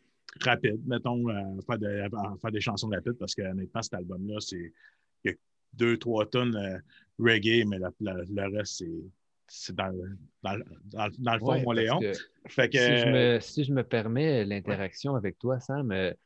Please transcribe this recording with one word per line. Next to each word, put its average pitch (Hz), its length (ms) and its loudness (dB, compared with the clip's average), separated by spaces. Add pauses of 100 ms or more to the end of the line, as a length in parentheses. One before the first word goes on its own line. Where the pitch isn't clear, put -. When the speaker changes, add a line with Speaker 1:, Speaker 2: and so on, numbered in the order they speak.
(440)
Speaker 1:
rapide, 117 420 2
mettons, 120 440 0
euh, 98 360 -4
faire 120 140 -2
de, 101 220 -4
à 101 80 -4 (320)
faire 113 100 -4
des 107 80 -4
chansons 110 300 -4
rapides, 101 280 -2
parce 101 160 -8
que - 100 -6
honnêtement, 95 380 -6
cet 104 120 -10
album-là, 95 480 -8
c'est, 87 320 -10 (500)
il 95 80 -2
y - 20 -2
a - 0 - (400)
deux, 117 240 4
trois 110 280 2
tonnes, 123 320 0
euh, 98 200 -4 (420)
reggae, 113 500 6
mais 98 100 -2
la, 90 120 -4 (100)
la, 98 140 -4
le 98 420 -4
reste, 101 220 -6
c'est, 85 120 -8 (560)
c'est - 280 -12
dans, 95 180 -2 (500)
dans, 101 140 -4 (280)
dans, 107 240 -4 (100)
dans 120 160 0
le 110 40 0
fond, 123 120 0
Speaker 2:
Ouais, 127 80 2
Speaker 1:
mon 127 140 -2
Speaker 2:
parce 113 40 0
Speaker 1:
Léon. 113 220 2
Speaker 2:
que 101 140 0 (340)
Speaker 1:
Fait 120 220 2
que, 135 80 2
Speaker 2:
si 120 200 6
je 117 120 4
me, 123 300 6
si - 240 -2
je 135 80 0
me 131 120 2
permets 120 600 2
l'interaction 98 720 -4
Speaker 1:
Ouais. 131 60 2
Speaker 2:
avec 95 200 -4
toi, 123 200 0
Sam, 135 320 -4
euh, 92 200 0 (140)